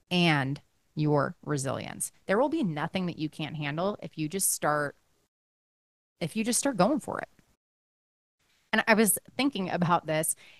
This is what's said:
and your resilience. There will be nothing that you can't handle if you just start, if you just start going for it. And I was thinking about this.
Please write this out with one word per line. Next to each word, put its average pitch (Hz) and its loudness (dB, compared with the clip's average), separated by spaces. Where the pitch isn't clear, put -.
and 151 2
your 147 2
resilience. 135 -4
There 190 2
will 277 4
be 320 0
nothing 165 -2
that 170 -4
you 151 -4
can't 151 -8
handle 151 -2
if - -14
you 156 -2
just 190 -2
start, 147 0
if 170 -6
you 220 -2
just 233 0
start 277 0
going 220 4
for - -6
it. - -8
And 214 2
I 226 6
was 208 4
thinking 247 0
about 170 0
this. 156 -2